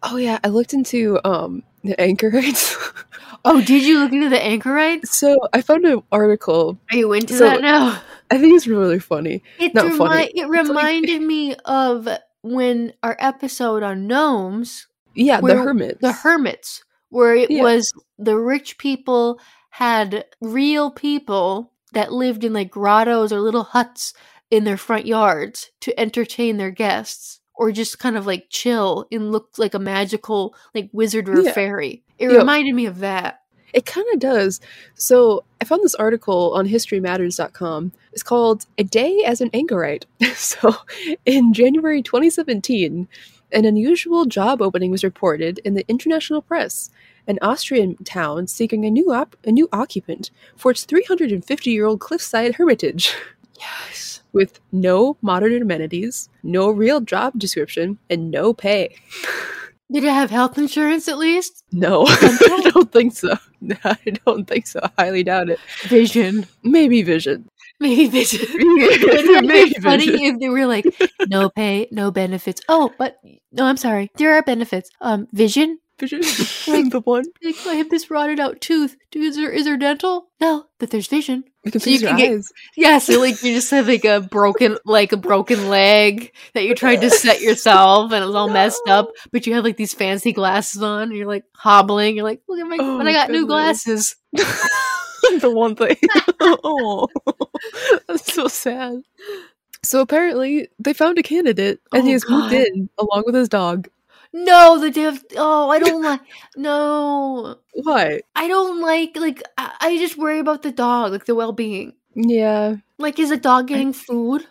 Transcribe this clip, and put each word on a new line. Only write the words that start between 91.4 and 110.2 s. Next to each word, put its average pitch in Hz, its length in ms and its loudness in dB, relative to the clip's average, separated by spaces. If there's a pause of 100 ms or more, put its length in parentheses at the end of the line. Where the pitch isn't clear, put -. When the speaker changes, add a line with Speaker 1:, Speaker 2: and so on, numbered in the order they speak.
Speaker 2:
hobbling. 208 600 4
You're 214 80 -6
like, 220 240 -6
"Look 359 120 -6
at 339 80 -8
my, 339 100 -6
Speaker 1:
Oh 269 200 -4
Speaker 2:
but 269 80 -2
I 311 60 2
Speaker 1:
my - 0 -
Speaker 2:
got 302 180 2
new 320 160 0
Speaker 1:
goodness. 302 380 0
Speaker 2:
glasses." 220 320 -4 (160)
Speaker 1:
<laughs> - 1080 0
The 247 100 4
one 226 260 0
thing. 233 260 0
<laughs> - 380 0 (240)
Oh, 240 440 -4 (180)
<laughs> - 800 -4
that's - 240 -6
so 302 160 -4
sad. 247 540 -8 (800)
So 254 180 0
apparently 285 680 0 (100)
they 277 140 -2
found 339 260 0
a 330 40 0
candidate 220 580 0 (120)
and 247 120 2
he 269 60 4
Speaker 2:
Oh, - 40 4
Speaker 1:
has 240 140 0
moved 233 240 0
Speaker 2:
God. 262 140 4
Speaker 1:
in 190 220 -4 (100)
along 208 280 -2
with 240 80 -2
his 254 140 2
dog. 180 400 -2 (440)
Speaker 2:
No, 349 460 8
the 302 120 0
dev-, 302 340 -4 (120)
oh, 302 340 0
I 311 80 4
don't 330 240 2
like, 285 180 -2 (360)
no. 285 1000 -4 (180)
Speaker 1:
Why? 226 460 -2 (160)
Speaker 2:
I 320 120 -4
don't 370 320 -2
like, 320 360 -2
like, 311 260 -6 (140)
I, - 240 -10
I 339 180 -2
just 330 200 -4
worry 302 200 -2